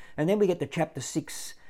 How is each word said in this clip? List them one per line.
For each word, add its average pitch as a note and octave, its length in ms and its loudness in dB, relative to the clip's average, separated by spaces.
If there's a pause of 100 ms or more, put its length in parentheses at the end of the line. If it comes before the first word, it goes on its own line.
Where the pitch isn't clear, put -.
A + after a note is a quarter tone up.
(180)
And D3+ 120 2
then G#3 80 4
we G#3 80 6
get F3 140 2
to C#3+ 80 -2
chapter D#3+ 340 -2
six, - 540 -4 (140)